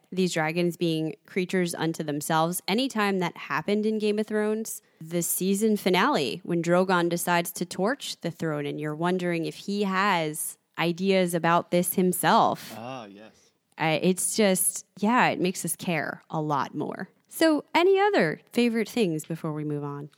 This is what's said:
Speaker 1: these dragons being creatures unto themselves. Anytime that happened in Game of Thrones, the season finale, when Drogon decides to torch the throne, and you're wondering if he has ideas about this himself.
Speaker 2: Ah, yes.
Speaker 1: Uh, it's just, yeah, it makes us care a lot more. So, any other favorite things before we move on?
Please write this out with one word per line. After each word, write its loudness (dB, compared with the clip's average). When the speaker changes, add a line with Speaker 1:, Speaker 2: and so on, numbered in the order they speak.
Speaker 1:
these 0
dragons 0
being -2
creatures -2
unto -4
themselves. 0
Anytime 0
that -2
happened -2
in 0
Game 0
of -2
Thrones, -2
the -2
season 2
finale, 2
when -2
Drogon 2
decides 0
to -6
torch -4
the -6
throne, -4
and -6
you're -4
wondering 0
if -6
he -4
has 0
ideas 2
about 2
this 2
himself. 2
Speaker 2:
Ah, -12
yes. -20
Speaker 1:
Uh, 2
it's 0
just, 2
yeah, 4
it 0
makes -2
us -4
care -4
a -6
lot -2
more. -6
So, 2
any 6
other 2
favorite 0
things 0
before -6
we -6
move -4
on? -10